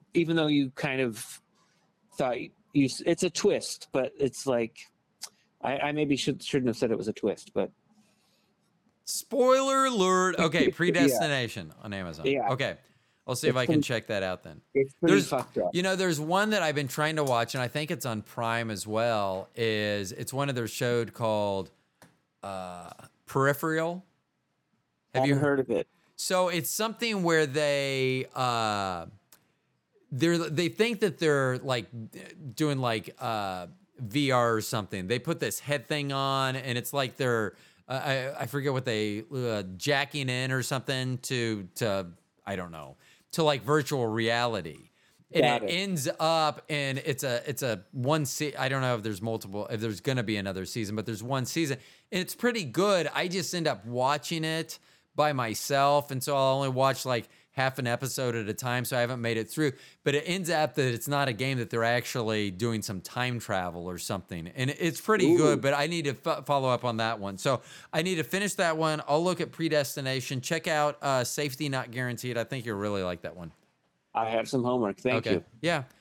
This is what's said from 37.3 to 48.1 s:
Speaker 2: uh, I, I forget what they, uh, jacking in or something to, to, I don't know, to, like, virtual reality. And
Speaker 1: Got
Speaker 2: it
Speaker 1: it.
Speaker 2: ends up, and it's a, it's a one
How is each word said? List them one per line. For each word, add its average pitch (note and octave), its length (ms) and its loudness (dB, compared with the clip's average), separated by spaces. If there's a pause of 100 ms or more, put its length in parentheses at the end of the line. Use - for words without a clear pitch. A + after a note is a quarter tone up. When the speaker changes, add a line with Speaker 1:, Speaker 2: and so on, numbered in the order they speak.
Speaker 2:
uh, B2+ 160 -4
I, C3+ 380 -2
I B2+ 40 -2
forget C#3 260 -2
what B2+ 120 -2
they, G#2+ 380 -2 (100)
uh, A#2 300 -2 (140)
jacking C#3+ 520 0
in B2+ 220 -2
or C3 140 0
something C3 540 -4
to, A2+ 580 -2
to, G2 300 0 (380)
I G2 120 -6
don't F2 160 -8
know, D2 240 -16 (360)
to, E3 100 0
like, C#3+ 200 4
virtual C#3 440 2
reality. A2+ 840 0 (440)
And D3 100 6
Speaker 1:
Got A#2+ 200 2
Speaker 2:
it G2 60 -2
Speaker 1:
it. - 20 -2
Speaker 2:
ends F3 360 -2 (120)
up, D#3+ 480 2
and C#3 380 -2
it's C3+ 180 -2
a, A#2+ 240 0
it's C#3 140 -4
a A2 200 0 (100)
one C#3 340 0